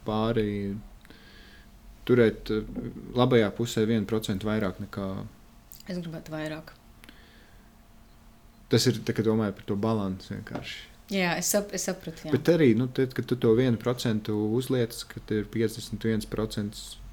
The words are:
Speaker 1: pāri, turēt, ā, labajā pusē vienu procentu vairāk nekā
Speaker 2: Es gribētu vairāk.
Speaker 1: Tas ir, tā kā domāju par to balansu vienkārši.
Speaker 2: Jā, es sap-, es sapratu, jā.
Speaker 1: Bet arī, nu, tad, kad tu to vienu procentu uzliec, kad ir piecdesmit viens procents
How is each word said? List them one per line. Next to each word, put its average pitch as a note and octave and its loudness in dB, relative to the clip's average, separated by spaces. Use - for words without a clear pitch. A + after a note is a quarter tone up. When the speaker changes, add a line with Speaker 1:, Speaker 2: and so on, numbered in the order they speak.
Speaker 1:
pāri, G#2+ 0
turēt, A2+ 4
ā, G#2+ 0
labajā B2 6
pusē A#2 0
vienu A2+ 2
procentu G#2+ -2
vairāk G#2+ -2
nekā G2 -8
Speaker 2:
Es F#3 -8
gribētu D#3+ -10
vairāk. D#3 -8
Speaker 1:
Tas A#2+ 4
ir, A2+ 2
tā A2 -2
kā G#2+ 0
domāju A2 2
par - -18
to G2+ -2
balansu G2+ -2
vienkārši. - -10
Speaker 2:
Jā, F#3 0
es F3 -2
sap-, G3+ 0
es F#3+ -4
sapratu, F3+ -8
jā. D3+ 2
Speaker 1:
Bet D#3+ 4
arī, D3 8
nu, B2+ 2
tad, C3 0
kad A#2+ -2
tu B2 -2
to A2+ 6
vienu A#2+ 4
procentu A2 0
uzliec, B2+ 0
kad - -10
ir G#2 0
piecdesmit A2 -4
viens A2 0
procents G#2+ -4